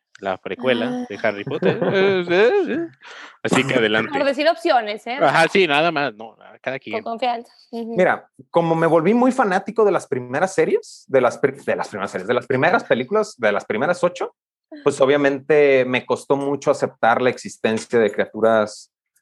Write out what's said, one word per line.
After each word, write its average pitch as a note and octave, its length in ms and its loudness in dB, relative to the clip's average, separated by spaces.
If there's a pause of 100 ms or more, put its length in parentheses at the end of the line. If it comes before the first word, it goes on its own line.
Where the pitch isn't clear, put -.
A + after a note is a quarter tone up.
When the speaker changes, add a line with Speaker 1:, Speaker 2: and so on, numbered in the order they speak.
(200)
Speaker 1:
la F#2+ 180 -4
precuela A#2+ 500 -2 (160)
Speaker 2:
Ah. - 60 -8
Speaker 1:
de G2+ 120 -12
Harry G#2 220 -4
Potter. D#3+ 360 -2
Speaker 3:
<laughs> F#3 140 -2
Speaker 1:
Eh, F#3+ 360 0
eh, G#3 220 4 (180)
eh. E4 180 -4 (560)
Así B2+ 220 2
que C3+ 100 -2
adelante. A2 360 2
Speaker 2:
Por - 140 -2
decir C#4 240 0
opciones, B3 580 -2
¿eh? B3 140 -6
Speaker 1:
Ajá, D#3+ 260 4
sí, F#3 200 2
nada D3+ 240 2
más. C#3+ 240 -2
No, A2 200 -18 (260)
cada C3 180 -6
quien. G#3+ 240 -8
Speaker 2:
Con A#3 100 -8
confianza. A#3+ 400 -6 (180)
Ujú. A#3 240 -8
Speaker 3:
Mira, D#3 320 0 (220)
como E3 260 0
me E3 120 2
volví E3 260 4
muy A#3+ 180 4
fanático G#3 540 0
de G3 60 4
las D#3 160 -2
primeras C3 460 -4
series, - 540 -2
de C3 140 4
las A#2+ 160 2
pri-, C#3 260 -2
de G2+ 120 -2
las F2 140 -6
primeras G2 220 -8
series, F#2 160 -8
de A#2+ 60 -2
las A#2+ 140 -2
primeras D3 360 0
películas, G3 540 -2
de G#2+ 140 0
las G2 140 -4
primeras C#3 380 -2
ocho, - 320 -4 (480)
pues C#3 160 0
obviamente C#3 840 4
me B2 200 -2
costó C3 300 -2
mucho C#3 360 -2
aceptar A#2+ 500 0
la B2+ 80 2
existencia A2 720 -2
de G2+ 120 4
criaturas, G#2+ 800 0 (300)